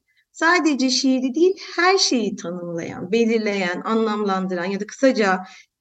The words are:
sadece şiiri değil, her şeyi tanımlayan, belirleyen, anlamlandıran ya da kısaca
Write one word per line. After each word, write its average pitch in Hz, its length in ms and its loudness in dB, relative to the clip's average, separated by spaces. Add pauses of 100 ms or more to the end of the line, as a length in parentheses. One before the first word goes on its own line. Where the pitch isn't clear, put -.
(320)
sadece 311 580 2
şiiri 262 460 0
değil, 370 200 4 (200)
her 370 220 4
şeyi 226 380 0
tanımlayan, 175 760 -8
belirleyen, 208 720 0
anlamlandıran 202 800 -2
ya 196 140 -4
da 202 80 -8
kısaca 214 560 2 (380)